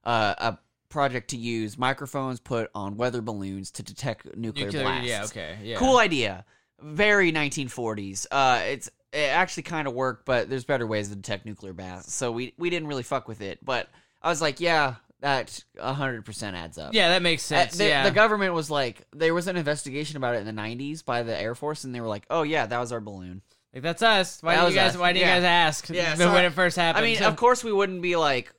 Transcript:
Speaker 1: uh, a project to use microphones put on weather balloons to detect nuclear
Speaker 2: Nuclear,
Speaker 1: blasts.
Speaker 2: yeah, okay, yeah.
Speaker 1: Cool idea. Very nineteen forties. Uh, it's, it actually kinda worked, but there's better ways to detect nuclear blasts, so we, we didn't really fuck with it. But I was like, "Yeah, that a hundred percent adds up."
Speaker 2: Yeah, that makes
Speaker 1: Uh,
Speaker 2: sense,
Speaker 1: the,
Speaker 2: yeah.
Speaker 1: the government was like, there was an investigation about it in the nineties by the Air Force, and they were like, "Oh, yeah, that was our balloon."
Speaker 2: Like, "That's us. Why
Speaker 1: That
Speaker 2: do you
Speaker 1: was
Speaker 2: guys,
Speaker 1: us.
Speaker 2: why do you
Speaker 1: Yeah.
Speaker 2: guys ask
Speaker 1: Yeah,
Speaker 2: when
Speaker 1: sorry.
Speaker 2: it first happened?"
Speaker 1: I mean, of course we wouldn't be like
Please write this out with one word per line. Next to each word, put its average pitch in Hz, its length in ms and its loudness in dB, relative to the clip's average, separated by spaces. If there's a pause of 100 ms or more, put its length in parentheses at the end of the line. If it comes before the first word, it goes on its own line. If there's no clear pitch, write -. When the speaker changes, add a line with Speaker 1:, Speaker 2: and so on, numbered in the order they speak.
Speaker 1:
uh, 110 320 2
a 117 200 -2 (300)
project 131 440 -2
to 131 60 -8
use 113 400 -4
microphones 131 640 -4
put 113 340 -4
on 101 220 -6
weather 120 260 -2
balloons 98 500 -8
to - 120 -14
detect - 420 -8 (120)
nuclear 113 300 -6
Speaker 2:
Nuclear, 139 160 -4
Speaker 1:
blasts. 95 260 -2
Speaker 2:
yeah, 104 160 -4
okay, 92 360 -10
yeah. 110 160 -8
Speaker 1:
Cool 254 200 6
idea. 120 480 2 (360)
Very 185 520 4
nineteen 147 340 -2
forties. 104 640 -6
Uh, 127 320 4
it's, 120 240 -6 (240)
it 143 60 -6 (140)
actually 175 320 0
kinda 156 280 -4
worked, 127 340 -4
but 120 240 0
there's 127 140 -4
better 123 240 -2
ways 104 220 -2
to 104 80 -10
detect 101 280 -8
nuclear 98 280 -12
blasts, 92 400 -12
so 123 180 -2
we, 120 260 -6
we 175 120 -4
didn't 170 180 -4
really 139 160 -6
fuck 131 240 -6
with 110 140 -12
it. 98 240 -10
But 120 240 -4 (320)
I - 80 -2
was 160 120 -2
like, 156 200 -2
"Yeah, 156 340 2 (240)
that 135 420 -2 (160)
a 127 160 -4
hundred 131 300 -6
percent 104 320 -10
adds 85 220 -12
up." 76 160 -10
Speaker 2:
Yeah, 196 160 4
that 180 120 4
makes 170 300 0
Speaker 1:
Uh, 151 60 0
Speaker 2:
sense, 160 200 2
Speaker 1:
the, 202 100 2
Speaker 2:
yeah. 139 180 4
Speaker 1:
the 131 60 4
government 208 420 4
was 156 180 -4
like, 135 400 -2
there 165 220 0
was 175 140 0
an 180 100 -2
investigation 147 580 -4
about 127 200 -2
it - 20 -2
in 101 80 -4
the 110 80 -6
nineties 123 480 -8
by 120 220 -2
the 113 140 -4
Air 107 160 -4
Force, 147 300 -6
and 127 100 -10
they 123 60 -8
were 117 80 -6
like, 104 220 -6
"Oh, 165 140 0
yeah, 151 220 0
that 120 140 -2
was 120 140 -4
our 117 80 -4
balloon." 95 400 -12 (320)
Speaker 2:
Like, 127 100 -12
"That's 165 180 -4
us. 214 400 4
Why 160 140 2
Speaker 1:
That 156 40 6
Speaker 2:
do - 20 6
you 175 60 6
Speaker 1:
was 180 80 2
Speaker 2:
guys, 190 180 6
Speaker 1:
us. 180 40 -6
Speaker 2:
why 175 140 4
do 180 80 2
you 185 60 4
Speaker 1:
Yeah. 180 100 6
Speaker 2:
guys 180 80 4
ask 170 460 4
Speaker 1:
Yeah, 170 220 0
Speaker 2:
when 156 80 0
Speaker 1:
sorry. 180 260 8
Speaker 2:
it 175 80 2
first 175 240 4
happened?" 170 280 4
Speaker 1:
I - 40 4
mean, 220 140 2
of 208 120 4
course 240 260 4
we 226 120 -2
wouldn't 190 280 2
be 175 140 2
like 143 440 2